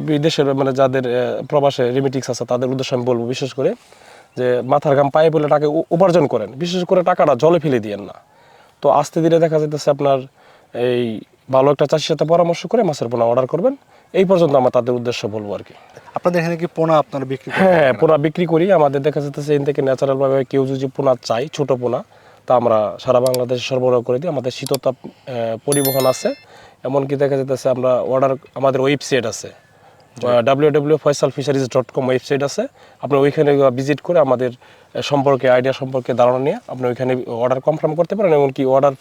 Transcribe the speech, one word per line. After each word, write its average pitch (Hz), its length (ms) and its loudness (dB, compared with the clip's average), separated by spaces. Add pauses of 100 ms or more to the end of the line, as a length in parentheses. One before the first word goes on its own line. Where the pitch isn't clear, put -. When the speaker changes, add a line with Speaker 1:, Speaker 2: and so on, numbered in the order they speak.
Speaker 1:
বিদেশের 151 380 0 (120)
মানে 135 140 0
যাদের, 131 340 2
আহ, 120 380 -2
প্রবাসে 139 460 0
রেমিটেন্স 135 380 -2
আছে 120 160 -6
তাদের 123 240 -2
উদ্দেশ্যে 131 280 -4
আমি 123 80 -4
বলবো 120 180 0 (100)
বিশেষ 131 200 -6
করে 165 220 -2 (600)
যে 123 240 0 (100)
মাথার 147 240 2
ঘাম 143 140 2
পায়ে 156 200 4
বলে 151 180 2
টাকা 151 200 2
উ-, 156 160 0 (120)
উপার্জন 170 320 4
করেন, 107 220 -4 (140)
বিশেষ 180 200 -4
করে 180 200 2
টাকাটা 175 320 2
জলে 160 240 4
ফেলে 139 200 0
দিয়েন 104 300 -6
না। - 60 -20 (640)
তো 143 80 2
আস্তে - 340 2
ধীরে 165 160 4
দেখা 160 200 2
যাইতেছে 151 360 -2
আপনার 139 240 0 (540)
এই 120 480 -2 (300)
ভালো 135 200 4
একটা 147 140 0
চাষির 151 220 0
সাথে 160 180 -2
পরামর্শ 170 360 2 (100)
করে 226 120 2
মাছের 143 280 -2
পোনা 117 140 0
অর্ডার 127 220 0
করবেন, 214 280 -2 (380)
এই 185 120 2
পর্যন্ত 170 300 2
আমার 127 220 4
তাদের 123 220 0
উদ্দেশ্য 120 280 -6
বলবো 104 300 -8
আর - 100 -16
কি। - 60 -20 (420)
Speaker 2:
আপনাদের 175 260 -2
এখানে 170 160 -4
কি 170 180 -6
পোনা 165 180 0 (100)
আপনারা 135 220 -8
বিক্রি 131 260 -10
করেন? 190 160 2
Speaker 1:
হ্যাঁ, 156 260 4
পোনা 156 240 2
বিক্রি 160 280 -2
করি। 160 260 0
আমাদের 143 300 2
দেখা 147 200 -2
যাইতেছে 143 320 -4
এখান 143 120 0
থেকে 139 160 -2
ন্যাচারালভাবে 135 720 0
কেউ 135 200 2
যদি 135 240 -4
পোনা 135 280 2
চায়, 117 300 -4
ছোট 143 180 -2
পোনা, 123 320 -2 (420)
তা - 100 -2
আমরা 110 440 0
সারা 123 200 2
বাংলাদেশে 123 500 0
সরবরাহ 127 320 0
করে 123 180 -2
দিই। 175 100 -6
আমাদের 131 280 -4
শীততাপ, 131 380 -4 (100)
আহ, 117 600 -8
পরিবহন 135 400 0
আছে, 131 240 0 (540)
এমনকি 139 320 -2
দেখা 139 240 0
যাইতেছে 135 300 -2
আমরা 127 220 0 (220)
অর্ডার, 135 180 2 (240)
আমাদের 131 260 0
ওয়েবসাইট 135 440 0
আছে, 101 240 -10 (720)
Speaker 2:
জি। 123 60 -2
Speaker 1:
আহ, 120 140 4
ডাব্লিউ 139 280 2
ডাব্লিউ 147 280 2
ফয়সাল 147 320 0
ফিশারিজ 135 440 -2
ডট 127 220 0
কম 135 120 -2
ওয়েবসাইট 131 360 -2
আছে, 170 200 -4 (380)
আপনি 139 220 0
ওইখানে 143 280 2 (260)
ভিজিট 135 240 -2
করে 175 180 0
আমাদের, 127 320 0
আহ, - 500 -14
সম্পর্কে, 139 440 0 (100)
আইডিয়া 127 180 2
সম্পর্কে 131 400 -6
ধারণা 123 260 2
নিয়ে 156 180 -2 (100)
আপনি 127 200 -6
ওইখানে 127 260 -2 (300)
অর্ডার 127 180 0
কনফার্ম 156 340 -2
করতে 170 200 -2
পারেন। 196 180 2
এমনকি 139 320 2
অর্ডার 135 360 4